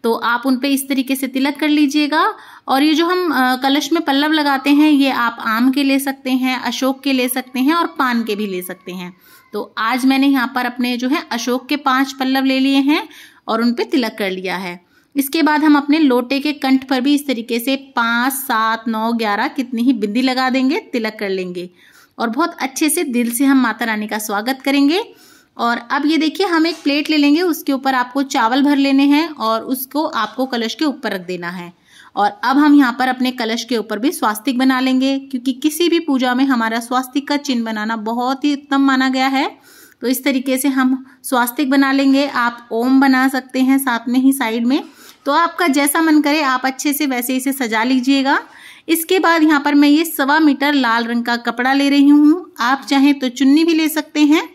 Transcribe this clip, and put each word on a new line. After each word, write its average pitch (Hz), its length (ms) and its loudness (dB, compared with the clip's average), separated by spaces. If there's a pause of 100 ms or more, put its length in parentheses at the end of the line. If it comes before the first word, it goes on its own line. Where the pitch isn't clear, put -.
तो 233 100 0
आप 233 320 -2
उन 262 100 2
पे 269 120 -2
इस 269 200 -2
तरीके 262 280 -2
से 269 100 -6
तिलक 269 300 -2
कर 311 120 -2
लीजिएगा। 294 560 2 (440)
और 269 140 2
ये 311 120 2
जो 330 120 2
हम, 359 240 0
अ, 254 260 0
कलश 277 360 -2
में 330 120 0
पल्लव 285 280 0
लगाते 285 380 0
हैं, 294 200 6
ये 277 200 4
आप 233 300 -2
आम 233 300 0
के 269 120 0
ले 269 160 2
सकते 269 340 -6
हैं, 254 260 -2
अशोक 262 440 -4
के 277 100 -2
ले 254 160 0
सकते 254 320 -6
हैं 285 140 2
और 339 120 0 (120)
पान 240 260 0
के 220 100 -4
भी 208 120 -4
ले 180 160 -6
सकते 180 300 -14
हैं। 180 200 -12 (400)
तो - 280 -10
आज 240 240 -2
मैंने 269 220 4
यहाँ 269 280 2
पर 247 120 -2
अपने 240 300 -4
जो 254 120 -4
है 330 240 -2
अशोक 247 360 -4
के 294 100 -2
पांच 269 340 0
पल्लव 262 320 -2
ले 262 160 2
लिए 277 220 2
हैं 311 240 0 (420)
और 226 140 0
उन 240 100 2
पे 349 140 -2
तिलक 240 320 -2
कर 196 120 -2
लिया 185 260 -6
है। 180 240 -10 (360)
इसके 277 260 0
बाद 302 220 2
हम 294 120 6
अपने 285 220 2
लोटे 247 420 2
के 294 140 -2
कंठ 269 340 0
पर 262 120 0
भी 277 140 2
इस 285 120 -2
तरीके 233 320 -4
से 269 180 -2 (200)
पाँच, 240 360 0
सात, 226 560 -2
नौ, 226 260 -2
ग्यारह 226 340 -2
कितनी 240 340 -6
ही 269 120 2
बिंदी 214 280 -2
लगा 254 280 0
देंगे, 262 320 0
तिलक 220 360 -6
कर 208 100 -6
लेंगे। 180 400 -6 (500)
और 226 120 -4
बहुत 339 300 -4
अच्छे 277 280 -4
से 339 160 -2
दिल 240 260 -2
से 277 140 -2
हम 269 160 4
माता 233 240 -2
रानी 214 220 -4
का 208 140 -6
स्वागत 220 440 -4
करेंगे। 285 400 2 (520)
और 233 220 -2 (120)
अब 285 160 -2
ये 320 120 2
देखिए, 311 280 0
हम 330 200 2
एक 339 100 -4
प्लेट 302 340 -2
ले 311 60 2
लेंगे, 294 260 4
उसके 302 300 -2
ऊपर 269 220 -2
आपको 254 300 -2
चावल 262 380 0
भर 294 140 4
लेने 277 280 2
हैं 294 260 2
और 220 340 -4
उसको 277 400 -4
आपको 233 420 -4
कलश 233 280 -4
के 320 100 -4
ऊपर 233 280 -4
रख 190 80 -6
देना 175 300 -8
है। 175 220 -12 (440)
और - 140 2 (140)
अब 262 140 2
हम 294 160 6
यहाँ 247 240 6
पर 254 100 0
अपने 254 240 -2
कलश 233 320 -4
के 240 120 -4
ऊपर 214 220 -4
भी 262 140 0
स्वास्तिक 233 460 -2
बना 262 220 2
लेंगे, 262 400 0
क्योंकि 262 340 -6
किसी 302 340 0
भी 339 120 2
पूजा 262 340 0
में 269 100 2
हमारा 233 360 0
स्वास्तिक 254 480 -4
का 285 100 -2
चिन्ह 247 260 -2
बनाना 220 340 -6
बहुत 247 460 -4
ही 294 80 2
उत्तम 277 280 -2
माना 269 280 2
गया 262 200 0
है। 269 200 0 (540)
तो - 40 -4
इस 262 180 -2
तरीके 262 340 0
से 285 120 0
हम 262 340 0 (200)
स्वास्तिक 247 460 -2
बना 277 220 2
लेंगे। 277 340 2
आप 240 460 -4
ओम 262 280 2
बना 262 280 4
सकते 262 320 -4
हैं, 269 180 4
साथ 247 300 -2
में 247 120 2
ही 269 120 4
साइड 233 340 -2
में। 285 160 0 (440)
तो 277 60 0
आपका 330 360 0
जैसा 285 320 2
मन 311 200 4
करे 294 220 0
आप 262 220 -2
अच्छे 262 280 -2
से 285 140 -2
वैसे 254 300 -2
इसे 262 160 -2
सजा 226 320 -2
लीजिएगा। 269 540 2 (500)
इसके 330 300 0
बाद 330 240 2
यहाँ 302 180 4
पर 294 140 -2
मैं 294 140 6
ये 302 180 4
सवा 294 340 0
मीटर 294 340 2
लाल 240 300 0
रंग 233 200 -4
का 240 140 -2
कपड़ा 240 340 -2
ले 277 160 2
रही 277 200 6
हूँ, 294 520 6
आप 254 240 0
चाहें 277 340 4
तो 262 120 -4
चुन्नी 277 340 4
भी 330 100 2
ले 311 140 2
सकते 302 340 -4
हैं। 320 320 2